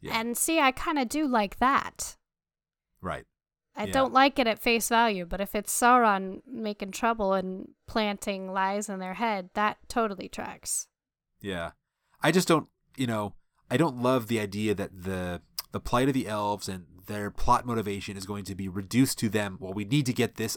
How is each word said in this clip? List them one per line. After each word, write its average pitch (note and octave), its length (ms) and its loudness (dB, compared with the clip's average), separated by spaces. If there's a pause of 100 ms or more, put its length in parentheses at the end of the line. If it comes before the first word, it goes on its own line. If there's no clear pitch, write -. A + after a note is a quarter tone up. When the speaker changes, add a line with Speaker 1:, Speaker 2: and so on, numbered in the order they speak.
Speaker 1:
Yeah. - 160 -4
Speaker 2:
And A#3 180 -2
see, D#4+ 240 2
I C#4 120 6
kinda D4 340 0
do D4 220 0
like G#3+ 320 0
that. - 580 0 (800)
Speaker 1:
Right. D2+ 260 -8 (500)
Speaker 2:
I G#3 100 -6
Speaker 1:
Yeah. F#3+ 60 -6
Speaker 2:
don't C4 220 2
like C4+ 240 6
it C4 80 2
at G#3+ 140 0
face A#3 280 2
value, A3+ 380 2
but F#3 160 -6
if G3 140 -4
it's G3+ 220 -4
Sauron G#3+ 680 4
making G#3+ 460 -8
trouble A3 420 0
and F#3 360 -2 (180)
planting G3 680 -2
lies G3 340 0
in F#3+ 120 -6
their F#3 160 -6
head, G3+ 400 -2
that G#3+ 240 0 (100)
totally G#3 400 -2
tracks. - 580 -6 (540)
Speaker 1:
Yeah. F2 300 -6 (500)
I D3+ 100 4
just F3+ 160 4
don't, D#3+ 220 4 (260)
you C3 120 -2
know, G#2+ 260 -2 (380)
I B2 60 4
don't D3 200 2
love B2 300 2
the A2+ 120 0
idea G#2 360 0
that F#2 160 -4 (120)
the, F2+ 380 -6 (300)
the G2+ 80 -6
plight B2+ 280 2
of C3+ 60 4
the B2 140 -2
elves G#2 420 -2
and F#2 160 -10 (220)
their G#2 240 -4
plot B2 340 4
motivation G#2 500 -4
is F#2+ 120 -12
going G2+ 180 -8
to G2+ 80 -8
be F#2+ 160 -6
reduced G#2 480 2
to A#2 100 0
them, G2+ 320 -2
"Well, F#2+ 140 -8
we G#2 120 -4
need C3+ 200 2
to B2 80 0
get A2+ 220 0
this A2 220 -4